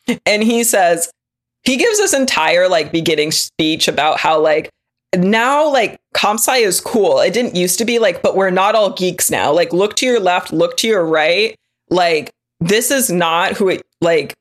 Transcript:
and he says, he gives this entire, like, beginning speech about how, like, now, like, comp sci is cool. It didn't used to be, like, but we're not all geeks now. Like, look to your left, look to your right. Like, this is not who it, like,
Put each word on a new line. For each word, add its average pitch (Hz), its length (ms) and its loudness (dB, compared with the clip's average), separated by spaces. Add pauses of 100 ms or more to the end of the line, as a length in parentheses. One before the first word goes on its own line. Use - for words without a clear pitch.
(260)
and 208 180 2
he 233 200 2
says, 175 480 2 (520)
he 254 140 0
gives 415 200 2
this 381 160 0
entire, 180 560 2
like, 160 240 0
beginning 156 380 0
speech - 580 -2
about 151 300 0
how, 160 200 2
like, 156 300 0 (440)
now, 233 560 2
like, 247 300 0 (140)
comp 208 260 -2
sci 262 180 0
is 202 220 0
cool. 170 400 2
It 175 140 2
didn't 226 240 -2
used 180 220 -2
to 226 60 -2
be, 233 140 0
like, 185 220 -2
but 185 160 0
we're 190 140 0
not 185 240 0
all 190 160 2
geeks 180 380 -4
now. 123 220 0
Like, 165 220 -2
look 196 240 0
to - 80 -2
your 247 160 0
left, 180 320 -2
look 165 240 -2
to 226 100 -4
your 208 180 0
right. 165 520 0 (320)
Like, 170 420 0 (300)
this 208 280 0
is 269 220 0
not 170 460 0
who 202 100 0
it, - 180 -2 (140)
like, 165 420 0